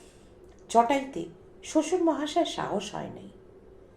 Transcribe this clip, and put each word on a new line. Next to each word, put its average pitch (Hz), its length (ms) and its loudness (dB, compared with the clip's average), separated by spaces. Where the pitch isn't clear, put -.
চটাইতে 240 560 2
শ্বশুর 330 400 2
মহাশয় 302 400 2
সাহস 160 500 -4
হয় - 200 -8
নাই। - 140 -16